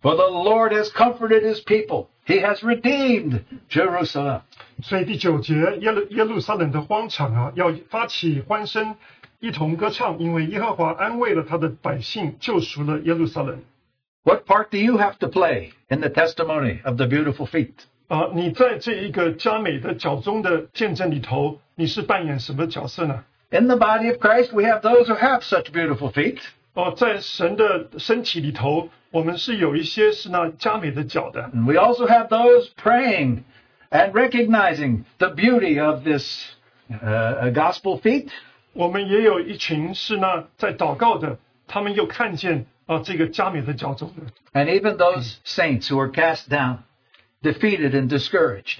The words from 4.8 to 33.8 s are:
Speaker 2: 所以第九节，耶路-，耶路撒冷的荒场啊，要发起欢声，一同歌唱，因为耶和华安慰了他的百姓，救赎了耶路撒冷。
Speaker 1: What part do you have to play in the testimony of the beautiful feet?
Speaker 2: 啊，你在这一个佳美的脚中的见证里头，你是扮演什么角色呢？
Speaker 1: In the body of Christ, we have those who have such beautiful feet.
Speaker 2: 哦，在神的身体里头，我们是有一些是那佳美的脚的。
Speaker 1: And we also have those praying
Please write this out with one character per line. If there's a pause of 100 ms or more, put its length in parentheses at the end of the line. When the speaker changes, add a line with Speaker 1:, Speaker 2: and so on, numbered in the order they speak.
Speaker 2:
所
以
第
九
节，
耶
路-，
耶
路
撒
冷
的
荒
场
啊，
要 (180)
发
起
欢
声， (440)
一
同
歌
唱，
因
为
耶
和
华
安
慰
了
他
的
百
姓，
救
赎
了
耶
路
撒
冷。 (600)
Speaker 1:
What
part
do
you
have
to
play (160)
in
the
testimony
of
the
beautiful
feet? (340)
Speaker 2:
啊，
你
在
这
一
个
佳
美
的
脚
中
的
见
证
里
头， (160)
你
是
扮
演
什
么
角
色
呢？ (260)
Speaker 1:
In
the
body
of
Christ,
we
have
those
who
have
such
beautiful
feet. (340)
Speaker 2:
哦，
在
神
的 (100)
身
体
里
头， (200)
我
们
是
有
一
些
是
那
佳
美
的
脚
的。
Speaker 1:
And
we
also
have
those
praying (500)